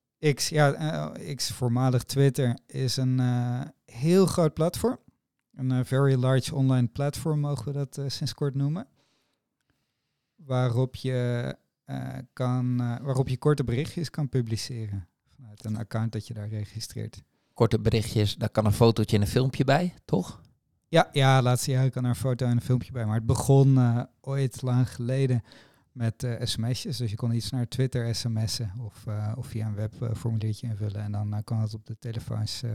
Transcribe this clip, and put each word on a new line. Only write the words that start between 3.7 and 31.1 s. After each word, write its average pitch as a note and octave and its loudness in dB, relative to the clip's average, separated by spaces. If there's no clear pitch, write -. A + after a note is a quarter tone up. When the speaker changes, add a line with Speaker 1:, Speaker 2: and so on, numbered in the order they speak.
Speaker 1:
heel E3+ 4
groot D#3+ 2
platform. F3+ 0
Een, C3 -2
eh, B2+ 2
very C3+ 2
large B2+ 2
online C3 4
platform, D3 -2
mogen C#3+ -4
we D3 -6
dat, C#3 -6
eh, C#3 -6
sinds - -6
kort C#3 -4
noemen. D3 -2
Waarop B2+ 0
je, B2 -2
eh, C3 -8
kan, B2 0
eh, A#2+ -4
waarop C3 0
je B2+ -2
korte D3 2
berichtjes C3 -2
kan C#3+ -4
publiceren A2+ -4
vanuit G#2+ -20
een G#2+ -4
account A2 -4
dat G#2+ -8
je A2+ -12
daar G#2 -10
registreert. G#2+ -10
Speaker 2:
Korte A2+ 4
berichtjes, G#2+ 2
daar G#2+ -2
kan A2 2
een G#2 6
fotootje A2 4
en G2+ 4
een G2 0
filmpje C3 0
bij, D#3+ 2
toch? - -4
Speaker 1:
Ja, D#3+ 4
ja, C3 6
laatste B2 2
jaren C3 2
kan B2+ -4
er B2 0
een B2 0
foto B2+ -2
en A#2+ 2
een A#2+ 2
filmpje B2+ -2
bij. A#2 -4
Maar G#2+ 0
het A2+ -2
begon, C3+ 6
eh, A#2+ 4
ooit C3+ -4
lang B2+ 0
geleden B2+ 0
met, A2+ -4
eh, A#2+ -4
S - -2
M A2+ -2
S'jes. C#3 -6
Dus A2+ -4
je G#2+ -6
kon A#2 -2
iets A#2 -2
naar B2 -4
Twitter A#2+ -2
S - -6
M A2 -2
S'en G#2 -6
of, - -14
eh, G#2+ -4
of B2+ -8
via A2 -6
een G#2 -4
webformuliertje A2 -4
invullen. G#2 -6
En G#2 -6